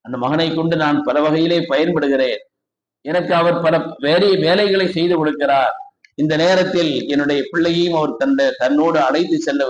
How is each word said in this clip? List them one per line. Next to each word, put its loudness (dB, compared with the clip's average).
அந்த -10
மகனை -2
கொண்டு -2
நான் 0
பல 0
வகையிலே 2
பயன்படுகிறேன். 0
எனக்கு -2
அவர் 2
பல 0
வேலை, 2
வேலைகளை 2
செய்து 0
கொடுக்கிறார். 2
இந்த -2
நேரத்தில் 0
என்னுடைய 0
பிள்ளையையும் 0
அவர் -2
தந்த-, 2
தன்னோடு 2
அழைத்து 0
செல்ல -2